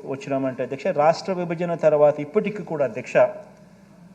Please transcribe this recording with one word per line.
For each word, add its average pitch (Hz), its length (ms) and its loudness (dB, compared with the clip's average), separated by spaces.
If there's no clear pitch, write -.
వచ్చినామంటే 135 580 -6
అధ్యక్ష, 135 240 -6
రాష్ట్ర 165 460 2
విభజన 175 420 -4
తర్వాత 151 440 4
ఇప్పటికీ 202 440 -2
కూడా 151 220 -2
అధ్యక్ష, 123 320 -4